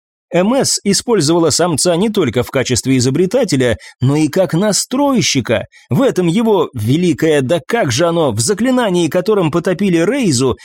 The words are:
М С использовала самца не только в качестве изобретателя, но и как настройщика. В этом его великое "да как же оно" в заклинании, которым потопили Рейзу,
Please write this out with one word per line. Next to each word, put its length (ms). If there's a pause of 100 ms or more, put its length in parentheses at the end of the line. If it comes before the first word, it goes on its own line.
(320)
М 220
С 300
использовала 640
самца 460
не 120
только 360
в 60
качестве 480
изобретателя, 800 (220)
но 140
и 140
как 260
настройщика. 1120 (240)
В 140
этом 260
его 440
великое 720
"да 240
как 240
же 160
оно" 240
в 80
заклинании, 680
которым 420
потопили 480
Рейзу, 680